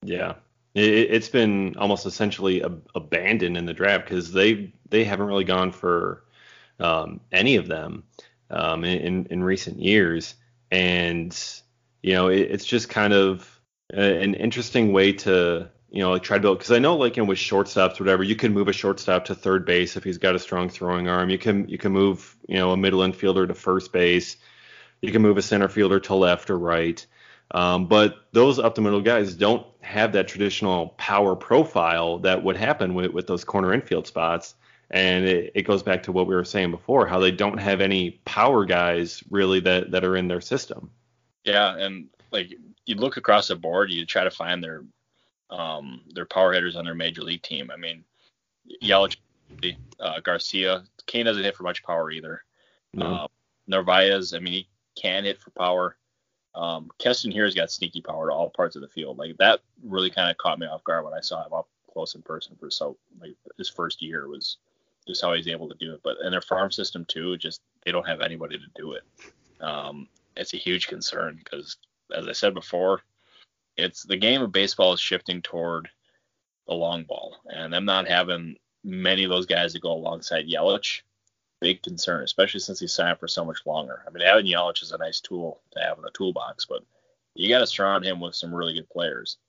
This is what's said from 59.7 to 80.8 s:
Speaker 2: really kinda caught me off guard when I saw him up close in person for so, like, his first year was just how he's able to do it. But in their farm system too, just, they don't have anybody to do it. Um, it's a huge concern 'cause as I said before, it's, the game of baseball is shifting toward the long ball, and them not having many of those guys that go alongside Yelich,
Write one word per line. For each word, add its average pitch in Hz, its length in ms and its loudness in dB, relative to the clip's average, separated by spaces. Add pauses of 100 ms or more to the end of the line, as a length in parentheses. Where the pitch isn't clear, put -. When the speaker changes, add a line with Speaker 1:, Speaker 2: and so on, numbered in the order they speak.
Speaker 2:
really 95 240 -2
kinda 87 280 -2
caught 80 220 -2
me 82 80 -8
off 78 160 -12
guard 82 220 -4
when 76 80 -10
I 80 80 -8
saw 80 240 -8
him 78 80 -14
up 80 160 -8 (240)
close 80 220 -10
in 78 80 -20
person - 360 -14
for 76 120 -14
so, 71 260 -6 (240)
like, 80 160 -20 (220)
his 92 100 -10
first - 320 -8
year 80 280 -10
was - 280 -12 (500)
just 90 160 -8
how 87 100 -2
he's 82 160 -4
able 82 200 -10
to 73 80 -14
do 80 180 -12
it. 76 80 -20
But - 200 -6
in 92 100 -4
their 92 100 -2
farm 95 280 -2
system 90 360 -10
too, 87 320 -6
just, - 240 -12 (220)
they 87 80 -4
don't 87 140 -2
have 80 140 -6
anybody 82 380 -8
to 71 160 -18
do 76 180 -14
it. 58 120 -14 (540)
Um, 73 480 -10 (300)
it's - 160 -12
a 90 60 -10
huge 90 280 -4
concern 82 580 -8
'cause - 340 -14 (360)
as 82 120 -6
I 82 60 -10
said 98 220 0
before, 92 480 -2 (760)
it's, 90 260 -6
the 95 140 -4
game 117 260 2
of 104 100 -6
baseball 95 400 2
is 90 80 -2
shifting 90 420 -4
toward 85 460 -6 (800)
the 87 80 -6
long 85 300 -4
ball, - 320 -12 (100)
and 80 260 -12
them 92 120 -2
not 95 240 0
having 87 480 -2 (280)
many 95 400 0
of 92 60 -2
those 92 160 0
guys 85 260 0
that 85 100 -12
go 85 100 -2
alongside 82 540 -6
Yelich, 82 560 -2 (580)